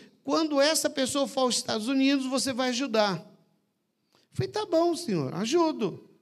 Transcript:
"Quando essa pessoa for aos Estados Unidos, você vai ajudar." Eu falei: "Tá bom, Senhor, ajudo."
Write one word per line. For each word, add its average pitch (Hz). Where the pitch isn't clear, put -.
"Quando 294
essa 311
pessoa 277
for 262
aos 247
Estados 226
Unidos, 269
você 254
vai 254
ajudar." 220
Eu -
falei: 381
"Tá 427
bom, 339
Senhor, 160
ajudo." 247